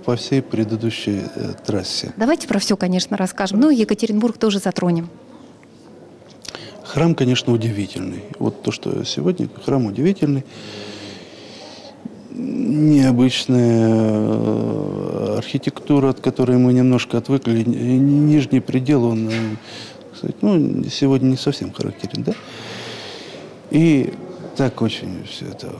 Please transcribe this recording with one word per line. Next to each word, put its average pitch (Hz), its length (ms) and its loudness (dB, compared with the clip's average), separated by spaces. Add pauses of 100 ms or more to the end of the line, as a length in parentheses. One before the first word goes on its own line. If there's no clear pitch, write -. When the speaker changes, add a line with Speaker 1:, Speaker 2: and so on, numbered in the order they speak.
Speaker 1:
по 120 100 0
всей 131 260 0
предыдущей, 110 800 -2 (120)
э, - 200 -6 (120)
трассе? - 500 -4
Speaker 2:
Давайте 262 300 0
про 196 140 0
все, 202 160 0
конечно, 180 400 -2
расскажем. 190 420 -2
Ну, 294 120 6
Екатеринбург 220 680 2
тоже 202 220 2
затронем. 175 480 0 (1800)
Speaker 1:
Храм, 165 320 2
конечно, 123 360 2
удивительный. 101 720 -2 (160)
Вот - 240 -4
то, - 80 -2
что - 340 -4
сегодня, 175 440 -2 (160)
храм 131 220 2
удивительный. 139 580 0 (2000)
Необычная, 127 1500 4
э, 107 1500 0
архитектура, 135 720 0
от 127 100 -2
которой 123 360 2
мы 123 160 6
немножко 123 460 4
отвыкли. 117 460 0
Ни-, 120 320 0
ни-, 143 360 4
нижний 135 280 4
предел, 131 460 2
он, 113 220 0
э, 110 280 -4 (580)
кстати, - 260 -8
ну, 180 440 2
сегодня 135 460 2
не 131 60 2
совсем 135 360 -4
характерен, - 500 -8
да? 190 120 -2 (1400)
И 151 420 4 (400)
так 131 280 -2
очень 92 420 -4
все - 220 -12
это 92 340 -12